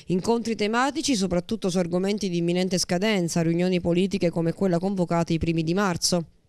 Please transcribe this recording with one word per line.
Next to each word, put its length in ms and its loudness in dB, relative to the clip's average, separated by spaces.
"Incontri 480 0
tematici, 600 0
soprattutto 560 -2
su 80 0
argomenti 500 -2
di 80 -2
imminente 400 0
scadenza, 640 0
riunioni 400 2
politiche 480 2
come 240 0
quella 240 0
convocata 560 0
i 60 0
primi 240 0
di 100 0
marzo. 520 0